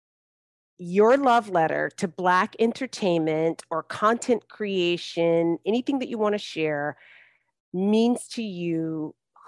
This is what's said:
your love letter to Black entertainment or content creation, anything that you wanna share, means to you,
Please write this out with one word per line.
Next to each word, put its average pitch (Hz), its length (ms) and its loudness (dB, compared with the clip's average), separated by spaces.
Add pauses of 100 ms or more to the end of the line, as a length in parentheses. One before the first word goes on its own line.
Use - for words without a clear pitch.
(760)
your 196 400 4
love 240 320 4
letter 156 480 0
to - 100 -2
Black 180 520 0
entertainment 165 1120 0
or 160 120 -4
content 226 680 -2
creation, 170 1120 -2
anything 247 360 -2
that 254 100 -8
you 233 80 -6
wanna 208 180 0
share, 151 600 -6 (760)
means 220 560 2
to - 140 -10
you, 165 720 -6 (340)